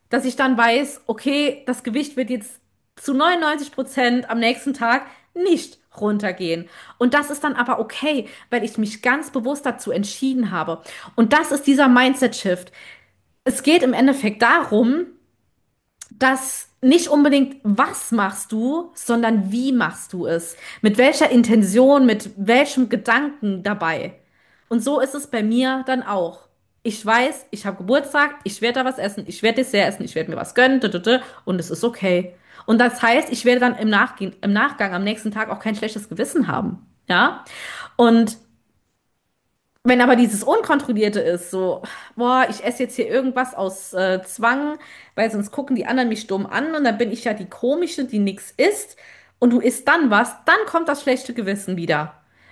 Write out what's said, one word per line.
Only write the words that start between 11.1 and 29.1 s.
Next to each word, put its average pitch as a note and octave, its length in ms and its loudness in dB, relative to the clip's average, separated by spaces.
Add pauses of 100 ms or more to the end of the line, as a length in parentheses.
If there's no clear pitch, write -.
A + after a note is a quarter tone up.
Und A#3 180 2
das D#4 200 2
ist C#4 140 -2
dieser C#4 220 6
Mindset-Shift. B3 840 2 (720)
Es - 180 -4
geht E4 200 4
im B3+ 100 2
Endeffekt A3+ 500 2
darum, B3+ 640 2 (1040)
dass - 600 -2 (100)
nicht D#4 280 4
unbedingt, C#4+ 540 4
was A3+ 500 -2
machst G3+ 400 -4
du, C4+ 420 -2
sondern A3+ 560 0
wie B3+ 220 -2
machst A3+ 400 -2
du F3 140 -6
es? E3+ 300 -4 (260)
Mit G#3 160 4
welcher D4 320 4
Intention, A#3+ 760 6
mit G#3+ 300 0
welchem A#3+ 520 2
Gedanken A#3 760 -2
dabei? E3+ 520 -4 (540)
Und A#3 120 -2
so C4+ 200 2
ist C#4 140 2
es C#4+ 140 -10
bei A3 140 -2
mir B3+ 440 2
dann B3+ 160 -2
auch. F#3 460 -4 (340)
Ich G#3 220 -6
weiß, B3 460 2
ich G#3 160 -12
hab F#3+ 120 -6
Geburtstag, C#4+ 560 0 (100)
ich - 160 -8
werd A#3+ 160 -2
da B3+ 80 0
was C4 140 -4
essen, G#3 280 -6